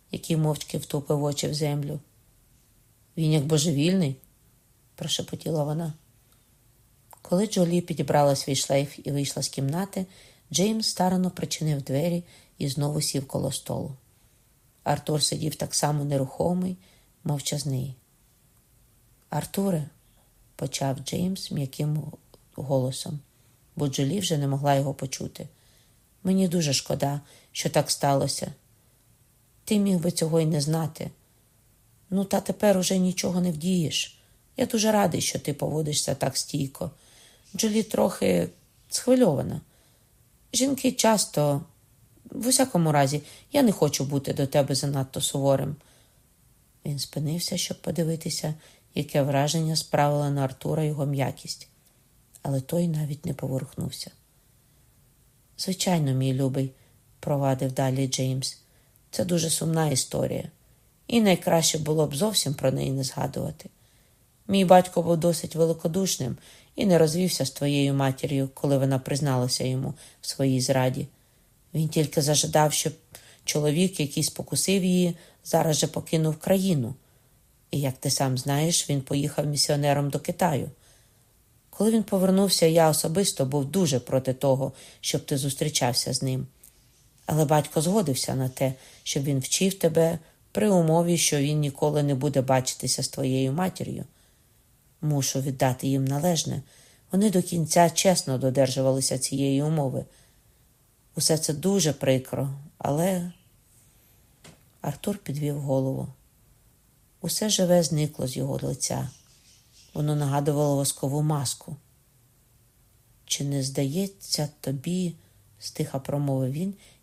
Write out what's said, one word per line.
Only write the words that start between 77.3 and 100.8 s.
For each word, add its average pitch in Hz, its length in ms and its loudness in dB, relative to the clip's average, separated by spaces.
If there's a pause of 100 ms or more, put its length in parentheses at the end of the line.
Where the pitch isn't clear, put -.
І, 139 100 -2
як 131 180 0
ти 143 120 -2
сам 131 280 0
знаєш, 151 520 0
він 139 100 0
поїхав 147 460 -2
місіонером 143 640 2
до 143 100 -4
Китаю. 165 500 -2 (1000)
Коли 214 200 2
він 220 120 4
повернувся, 190 640 4
я 160 220 8
особисто 165 560 2
був 139 200 0
дуже 143 360 2
проти 131 340 0
того, 135 380 0 (280)
щоб - 260 -4
ти 151 120 -2
зустрічався 135 760 -2
з 131 100 -4
ним. 131 240 -4 (800)
Але 156 180 2
батько 151 360 2
згодився 151 540 0
на 131 140 -2
те, 131 240 -2 (300)
щоб 139 220 -4
він 139 140 0
вчив 190 360 0
тебе 165 440 2 (340)
при 208 180 2
умові, 170 480 4
що - 200 2
він 151 220 2
ніколи 147 420 0
не 143 120 2
буде 135 260 0
бачитися 131 600 0
з - 60 -4
твоєю 131 440 0
матір'ю. 175 520 -4 (960)
Мушу 139 400 0
віддати 135 460 0
їм 135 180 0
належне. 147 580 0 (500)
Вони 202 180 4
до 180 120 2
кінця 170 480 4
чесно 170 480 2
додержувалися 135 800 2
цієї 139 440 0
умови. 139 420 -2 (1120)